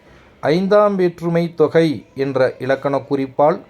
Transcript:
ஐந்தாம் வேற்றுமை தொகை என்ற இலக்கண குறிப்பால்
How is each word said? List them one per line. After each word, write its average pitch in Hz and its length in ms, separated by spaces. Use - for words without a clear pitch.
ஐந்தாம் 196 560
வேற்றுமை 170 580
தொகை 160 340
என்ற 131 440
இலக்கண 135 400
குறிப்பால் 143 720